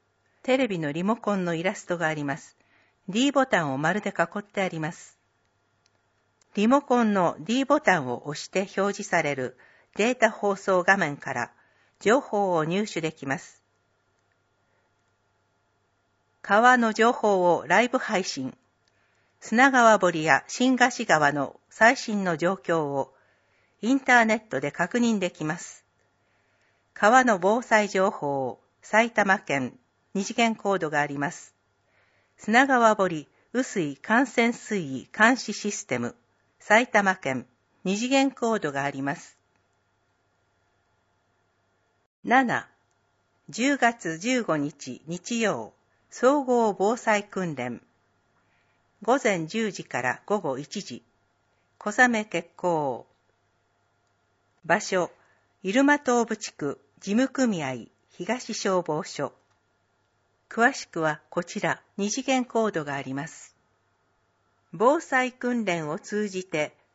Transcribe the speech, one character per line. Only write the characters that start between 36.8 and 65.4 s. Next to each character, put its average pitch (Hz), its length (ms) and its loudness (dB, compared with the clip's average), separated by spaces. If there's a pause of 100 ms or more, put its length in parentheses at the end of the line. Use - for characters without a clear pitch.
玉 196 300 2
県、 131 320 -6 (360)
二 190 140 -2
次 247 120 -4
元 269 220 2
コ 233 220 -2
ー 208 60 0
ド 151 120 -4
が 139 120 -2
あ 143 80 -2
り 139 100 -8
ま 139 140 -4
す。 - 220 -20 (2750)
七、 208 440 2 (840)
十 254 280 0
月 233 420 0
十 240 240 -2
五 160 140 -2
日 143 500 -8
日 175 320 -8
曜、 156 340 -2 (380)
総 277 320 2
合 233 300 2
防 214 240 0
災 208 260 0
訓 180 320 -6
練。 123 260 -8 (1200)
午 262 220 2
前 180 240 -2
十 214 240 -4
時 175 120 -12
か 123 200 -6
ら 123 240 -4
午 208 120 -2
後 139 200 -6
一 147 240 -12
時、 - 200 -16 (760)
小 214 240 -2
雨 226 220 2
決 170 300 -6
行。 151 520 -2 (1600)
場 165 140 2
所、 185 300 -2 (540)
入 202 200 2
間 285 160 4
東 240 280 0
部 220 100 -6
地 - 160 -14
区 143 260 -6 (200)
事 190 120 -8
務 254 180 2
組 226 340 -2
合 131 220 -8 (240)
東 220 440 -8
消 185 320 -2
防 156 180 -4
署。 - 300 -8 (1160)
詳 214 240 2
し - 140 -14
く - 140 -6
は 156 180 -2 (120)
こ 175 120 -2
ち - 160 -12
ら、 160 220 -4 (160)
二 202 140 -4
次 269 100 -6
元 254 240 0
コ 226 200 -2
ー 208 60 -2
ド 160 120 -4
が 143 100 -8
あ 139 80 -6
り 131 140 -10
ま 147 120 -8
す。 - 280 -20 (1200)
防 247 260 2
災 254 320 -2
訓 247 340 -4